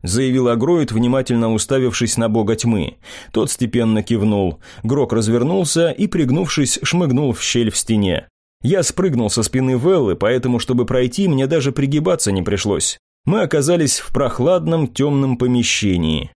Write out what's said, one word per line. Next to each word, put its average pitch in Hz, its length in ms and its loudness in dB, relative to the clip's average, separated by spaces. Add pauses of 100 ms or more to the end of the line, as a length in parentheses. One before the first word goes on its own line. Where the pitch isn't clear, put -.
заявил 127 460 0
агроид, 135 440 2
внимательно 120 600 2
уставившись 123 640 0
на 117 120 0
бога 110 260 2
тьмы. 110 440 -2 (340)
Тот 113 180 0
степенно 113 520 0
кивнул. 101 580 0 (220)
Грок 131 300 0
развернулся 147 800 2
и, 196 160 -2
пригнувшись, 151 760 0
шмыгнул 143 500 0
в - 100 -6
щель 113 280 0
в - 60 -8
стене. 101 520 -2 (340)
Я 170 200 2
спрыгнул 135 460 0
со 113 140 0
спины 131 300 0
Веллы, 127 440 2
поэтому, 123 440 0
чтобы 123 260 0
пройти, 127 420 0
мне 135 180 2
даже 139 260 0
пригибаться 147 600 0
не 95 100 0
пришлось. 95 560 -2 (260)
Мы 196 180 0
оказались 156 560 0
в - 140 -8
прохладном, 156 760 0
тёмном 139 480 0
помещении. 95 1000 0